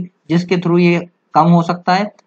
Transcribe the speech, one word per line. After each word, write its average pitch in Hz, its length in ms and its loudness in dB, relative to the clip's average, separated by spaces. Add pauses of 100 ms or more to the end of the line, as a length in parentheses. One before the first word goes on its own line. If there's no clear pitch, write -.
(300)
जिसके 175 260 0
through 175 240 0
ये 170 200 2 (340)
कम 156 140 2
हो 170 140 4
सकता 175 320 -4
है, 202 160 -4 (160)